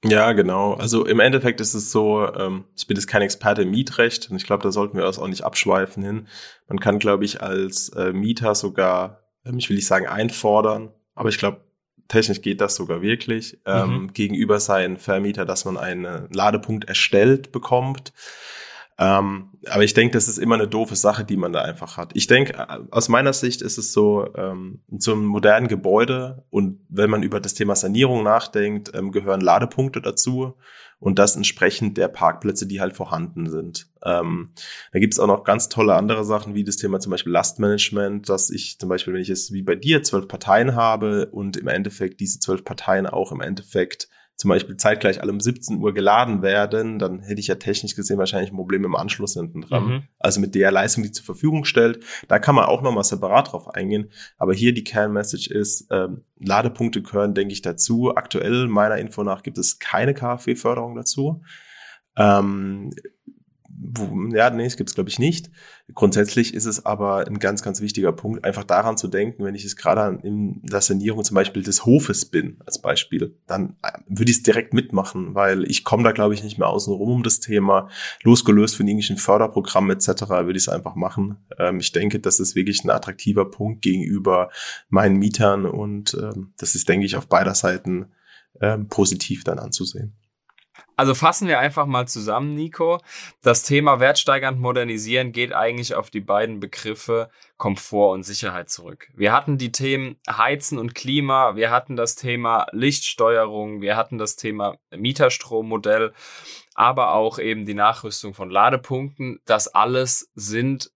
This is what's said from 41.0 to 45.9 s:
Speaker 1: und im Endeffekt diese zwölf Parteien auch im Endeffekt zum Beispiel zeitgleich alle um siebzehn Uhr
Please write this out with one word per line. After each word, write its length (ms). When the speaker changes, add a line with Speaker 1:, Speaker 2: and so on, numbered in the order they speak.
Speaker 1:
und 260
im 100
Endeffekt 520
diese 200
zwölf 240
Parteien 440
auch 240
im 100
Endeffekt 680
zum 140
Beispiel 280
zeitgleich 440
alle 100
um 80
siebzehn 380
Uhr 160